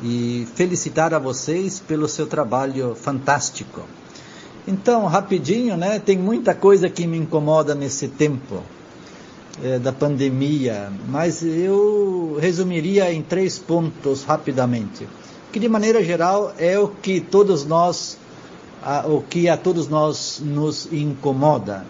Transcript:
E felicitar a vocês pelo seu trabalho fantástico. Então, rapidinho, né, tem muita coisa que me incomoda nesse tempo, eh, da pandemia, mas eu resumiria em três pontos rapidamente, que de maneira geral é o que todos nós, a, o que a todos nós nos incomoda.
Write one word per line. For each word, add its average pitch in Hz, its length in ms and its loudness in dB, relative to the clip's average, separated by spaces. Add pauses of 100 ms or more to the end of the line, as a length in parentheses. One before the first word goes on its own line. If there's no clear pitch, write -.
E 120 500 -2
felicitar 170 600 -2
a 156 60 0
vocês 165 600 -4
pelo 151 280 -4
seu 151 200 -4
trabalho 131 680 -2
fantástico. 135 880 -4 (880)
Então, 208 380 2
rapidinho, 190 720 2
né, 190 220 0
tem 196 220 2
muita 202 340 2
coisa 190 360 6
que 170 180 -4
me 165 100 -2
incomoda 151 560 2
nesse 139 360 -4
tempo, 127 520 -2 (1000)
eh, 127 160 0
da 131 120 0
pandemia, 131 1000 0 (160)
mas 156 340 -2
eu 185 1000 2
resumiria 180 720 2
em 160 120 -4
três 185 340 -2
pontos 156 680 -2
rapidamente, 123 840 -2 (460)
que 226 60 -2
de 226 100 0
maneira 220 340 4
geral 175 560 2
é 175 180 2
o 202 120 4
que 190 320 -2
todos 190 440 4
nós, 170 520 0 (680)
a, 143 240 -2
o 151 140 2
que 175 260 0
a 165 80 6
todos 170 320 0
nós 151 560 0
nos 147 480 -2
incomoda. 135 1000 0